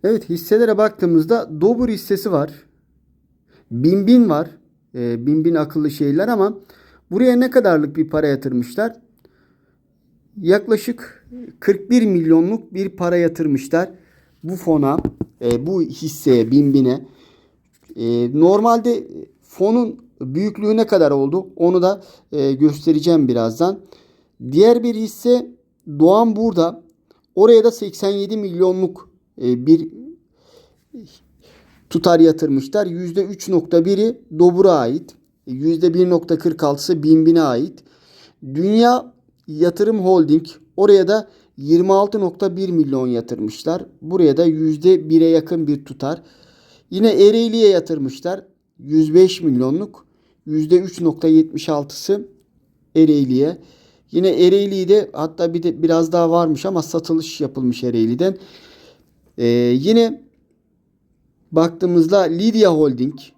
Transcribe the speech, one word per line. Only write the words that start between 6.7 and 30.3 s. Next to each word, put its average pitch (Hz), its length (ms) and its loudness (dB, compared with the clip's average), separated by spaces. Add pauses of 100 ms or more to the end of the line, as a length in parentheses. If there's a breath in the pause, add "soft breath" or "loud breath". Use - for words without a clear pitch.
buraya 247 240 2
ne 254 140 0
kadarlık 170 460 2
bir 160 140 -4
para 156 180 -2
yatırmışlar? 139 720 -4 (1400)
Yaklaşık 208 920 -4 (320)
kırk 196 300 -2
bir 240 160 4
milyonluk 175 680 0
bir 190 160 -6
para 175 280 -4
yatırmışlar 165 760 -2 (520 soft breath)
bu 175 120 -8
fona, 151 420 -2 (440)
e, 120 260 -2
bu 185 140 -2
hisseye, 131 720 -2
Binbin'e. 139 540 2 (920 soft breath)
E, 120 440 -4
normalde 220 680 2 (340)
fonun 220 600 -2 (200)
büyüklüğü 208 560 -4
ne 214 100 0
kadar 165 240 2
oldu? 143 440 -2
Onu 175 260 0
da, 190 200 0 (300 soft breath)
e, 139 220 -2
göstereceğim 151 720 0
birazdan. 117 520 -2 (720 soft breath)
Diğer 220 320 4
bir 233 120 -4
hisse 240 560 -2 (480)
Doğan 208 360 4
Burada. 175 480 -2 (520)
Oraya 226 280 6
da 233 80 4
seksen 202 380 -8
yedi 202 280 -6
milyonluk, 185 720 -4 (320)
e, 123 240 -2
bir 160 240 2 (2000 soft breath)